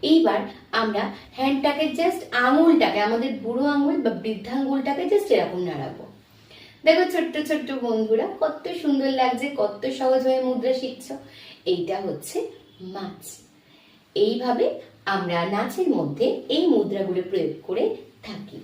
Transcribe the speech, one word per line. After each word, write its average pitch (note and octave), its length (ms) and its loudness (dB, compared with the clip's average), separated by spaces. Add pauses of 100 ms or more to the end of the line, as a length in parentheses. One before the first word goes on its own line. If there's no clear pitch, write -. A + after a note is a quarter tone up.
এইবার D4+ 380 4 (320)
আমরা G3+ 420 -2 (180)
হ্যান্ডটাকে C#4+ 680 0
just - 380 -2
আঙুলটাকে, C#4 640 6
আমাদের A#3 320 0 (120)
বুড়ো A#3+ 220 -2
আঙুল C#4+ 360 2
বা A3+ 80 0
বৃদ্ধাঙ্গুলটাকে C4+ 960 -4
just - 280 2
এরকম F3+ 260 0
নাড়াবো। D3+ 440 -6 (800)
দেখো E4+ 280 4
ছোট্ট D4+ 360 -2
ছোট্ট C4+ 360 -4
বন্ধুরা, A3 440 0 (120)
কত - 280 -2 (140)
সুন্দর C4+ 260 2
লাগছে, C4 500 0
কত G#3 280 -2 (140)
সহজ C4 240 4
হয়ে C4 180 2
মুদ্রা B3+ 320 0
শিখছো। C4 440 -6 (480)
এইটা F#4 360 -2
হচ্ছে - 460 -6 (340)
মাছ। F#3 600 -14 (760)
এইভাবে B3 640 2 (260)
আমরা F3 400 0
নাচের A#3+ 440 -2
মধ্যে D3 600 0
এই E4+ 180 2
মুদ্রাগুলো G3 640 0
প্রয়োগ E3 220 -2 (120)
করে - 320 -2 (280)
থাকি। - 400 -16